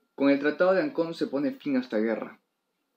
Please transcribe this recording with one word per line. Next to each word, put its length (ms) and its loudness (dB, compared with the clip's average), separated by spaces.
Con 120 2
el 100 4
Tratado 360 2
de 80 2
Ancón 320 -2
se 140 -2
pone 240 -2
fin 260 -2
a 20 2
esta 160 -6
guerra, 420 -2